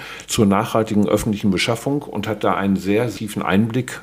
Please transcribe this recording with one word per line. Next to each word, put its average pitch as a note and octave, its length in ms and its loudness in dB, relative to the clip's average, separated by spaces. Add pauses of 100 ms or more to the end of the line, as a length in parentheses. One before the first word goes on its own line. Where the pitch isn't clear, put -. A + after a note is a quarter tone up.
(280)
zur - 180 2
nachhaltigen G#2 600 2
öffentlichen G#2 420 0
Beschaffung A#2+ 540 0
und G2+ 240 -8
hat G#2+ 160 -4
da G2+ 100 2
einen G2 220 2
sehr G2+ 340 0
tiefen G#2 320 -6
Einblick A2+ 600 0